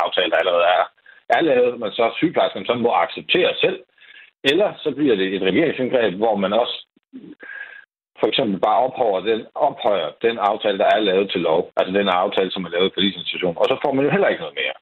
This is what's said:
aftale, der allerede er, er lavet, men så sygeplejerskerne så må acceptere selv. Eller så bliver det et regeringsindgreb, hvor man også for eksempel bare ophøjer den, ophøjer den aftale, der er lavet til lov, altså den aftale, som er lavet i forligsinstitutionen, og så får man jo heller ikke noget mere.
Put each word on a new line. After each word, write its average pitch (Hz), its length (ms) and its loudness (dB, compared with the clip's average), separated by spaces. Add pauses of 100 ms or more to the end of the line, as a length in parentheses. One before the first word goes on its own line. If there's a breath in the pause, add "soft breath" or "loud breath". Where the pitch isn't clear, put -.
aftale, 87 260 -2
der 80 60 2
allerede 87 280 2 (120)
er, 92 60 4 (540 soft breath)
er 143 40 2
lavet, 123 380 2
men 107 120 -6
så 113 260 0
sygeplejerskerne 107 480 0
så 117 100 0
må 117 180 0
acceptere 90 580 0 (120)
selv. 190 160 0 (640 loud breath)
Eller 160 300 2 (100)
så 151 80 -4
bliver 135 240 2
det 95 200 0
et 92 60 -4
regeringsindgreb, 117 720 0
hvor 107 220 0
man 98 180 -2
også 113 220 0 (1400 loud breath)
for 117 120 2
eksempel 104 260 0 (100)
bare 107 200 4
ophøjer 113 340 -2 (100)
den, 113 100 -2 (260)
ophøjer 92 420 -2 (180)
den 117 80 -2 (160)
aftale, 104 320 -2
der 95 120 4
er 107 40 2 (100)
lavet 98 220 2
til 92 180 -2
lov, 80 100 4 (180)
altså 92 220 0
den 101 80 0 (160)
aftale, 95 280 0
som 92 140 -8
er 85 100 -10
lavet 92 140 2
i - 80 -14
forligsinstitutionen, 92 640 -4
og - 100 2
så 135 120 0
får 147 100 0
man 135 120 2
jo 143 100 0
heller 185 140 2
ikke 90 160 -4
noget 71 160 -10
mere. 65 200 -4